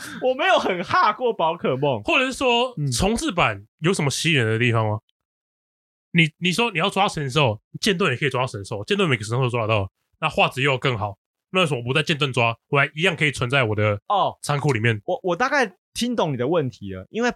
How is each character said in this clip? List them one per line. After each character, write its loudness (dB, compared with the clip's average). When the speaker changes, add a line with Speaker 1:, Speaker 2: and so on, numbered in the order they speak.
Speaker 1:
我 2
没 0
有 6
很 -2
哈 2
过 -2
宝 0
可 0
梦。 0
Speaker 2:
或 2
者 2
是 -4
说， 0
Speaker 1:
嗯。 -2
Speaker 2:
重 2
置 -2
版 0
有 0
什 -2
么 0
吸 -2
引 4
人 2
的 0
地 2
方 2
吗？ -2
你， 4
你 0
说 0
你 -4
要 0
抓 2
神 -4
兽， 2
剑 0
盾 0
也 -2
可 -4
以 0
抓 -2
神 -10
兽， -8
剑 -2
盾 2
每 4
个 -8
神 -4
兽 0
都 0
抓 -2
得 -2
到， 0
那 -2
画 2
质 -6
又 0
更 -2
好， -6
那 2
为 4
什 -2
么 -4
不 -2
在 2
剑 -2
盾 -2
抓， 2
我 2
还 2
一 -4
样 2
可 -2
以 2
存 -4
在 2
我 0
的 0
Speaker 1:
哦。 0
Speaker 2:
仓 -2
库 0
里 0
面？ 0
Speaker 1:
我， -4
我 0
大 0
概 0
听 -2
懂 0
你 -2
的 -2
问 0
题 -10
了， -12
因 -4
为 2